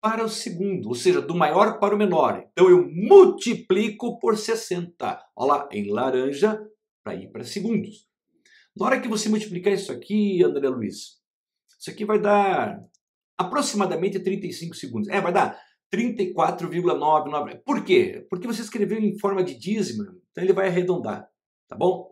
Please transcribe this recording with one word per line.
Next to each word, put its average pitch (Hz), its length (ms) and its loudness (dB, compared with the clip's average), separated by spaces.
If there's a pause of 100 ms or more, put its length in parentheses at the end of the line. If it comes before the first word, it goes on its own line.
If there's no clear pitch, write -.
para 220 180 -2
o 226 60 -2
segundo, 180 640 -6
ou 123 40 -4
seja, 143 280 2
do 170 120 -6
maior 175 440 2
para 208 160 2
o 208 40 -2
menor. 160 540 0
Então 185 160 8
eu 175 180 8
multiplico 233 1300 4
por 220 180 0
sessenta, 175 880 -6 (100)
ó 120 120 -2
lá, 139 260 0
em 101 180 -6
laranja, 135 720 0 (400)
pra - 120 -10
ir 92 180 -14
pra - 100 -12
segundos. 202 640 -6 (680)
Na 196 80 -4
hora 262 160 2
que 254 80 -8
você 214 220 -4
multiplicar 202 420 -2
isso 196 180 -4
aqui, 196 540 0
André 139 240 0
Luiz, - 540 -8 (580)
isso - 80 -14
aqui - 160 -8
vai 208 160 2
dar 185 640 0 (500)
aproximadamente 185 880 -2
trinta 190 260 -4
e - 60 -8
cinco 170 240 -12
segundos. 117 320 -8
É, 190 140 -2
vai 175 100 -2
dar - 260 0 (300)
trinta 233 340 -2
e 180 120 -4
quatro 165 340 -2
vírgula 170 240 0
nove 147 380 2
nove. 147 240 -6 (100)
Por - 180 -2
quê? 120 460 2
Porque 180 180 -8
você 233 140 -6
escreveu 220 380 -4
em 208 200 -2
forma 196 240 -2
de 143 120 -4
dízimo, 127 480 -6 (280)
então 175 140 -8
ele 190 80 2
vai 190 160 2
arredondar, 175 580 -2 (400)
tá - 80 -18
bom? 170 380 -2